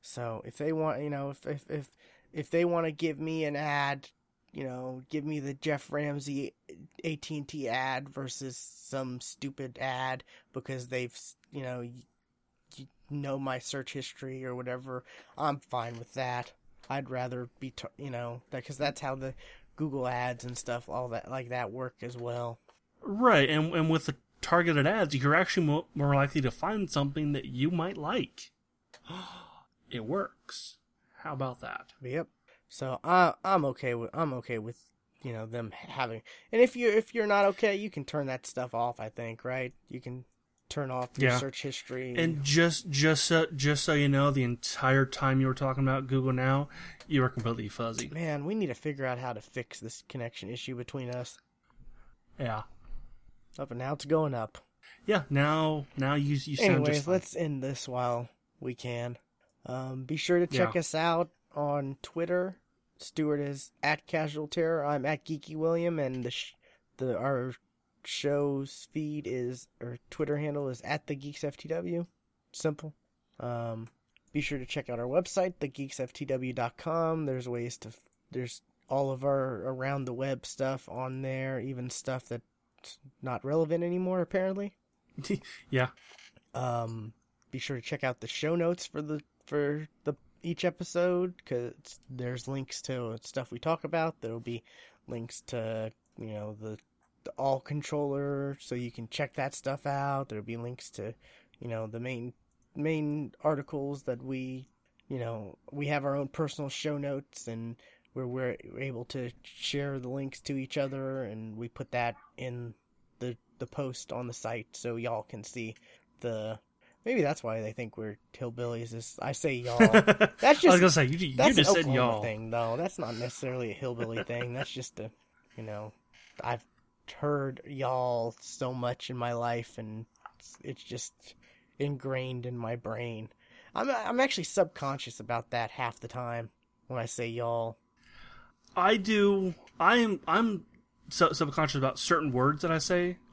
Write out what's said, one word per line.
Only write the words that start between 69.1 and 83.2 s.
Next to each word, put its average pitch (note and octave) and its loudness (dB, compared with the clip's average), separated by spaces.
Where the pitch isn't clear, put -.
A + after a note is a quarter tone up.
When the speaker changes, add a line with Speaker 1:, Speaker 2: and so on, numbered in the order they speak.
Speaker 1:
is, B2 -4
or A#2+ -8
Twitter D3 -2
handle C#3+ -2
is A#2+ -8
at D3 -4
the D3+ -4
Geeks C#3+ -8
F C#3+ -6
T D#3 -14
W. E3+ -2
Simple. D#3 -4
Um, A#2 -6
be D3 -2
sure C#3+ -4
to B2+ -8
check - -6
out A#2+ -4
our A#2+ -2
website, F#3 2
the D3 -2
geeks C3+ -8
F B2+ -6
T D3+ -6
W B2+ -2
dot A#2+ -2
com. D#3+ 0
There's B2+ -2
ways A#2+ -4
to, A2+ -14
there's B2 -6
all C3+ 2
of C3 -4
our C3 0
around C3 -2
the B2 -4
web C3 -4
stuff C3+ -4
on C3 -6
there, C3 -4
even B2 -6
stuff - -4
that's - -12